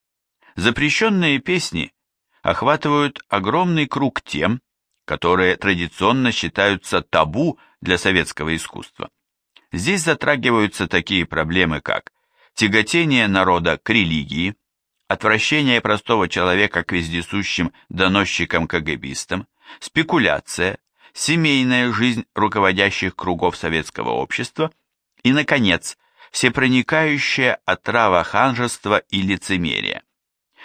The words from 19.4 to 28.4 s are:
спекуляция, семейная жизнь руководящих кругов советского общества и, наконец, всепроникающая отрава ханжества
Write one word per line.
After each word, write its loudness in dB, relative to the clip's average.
спекуляция, -2
семейная 0
жизнь 0
руководящих 0
кругов -2
советского -4
общества -4
и, 4
наконец, 0
всепроникающая 0
отрава 2
ханжества 0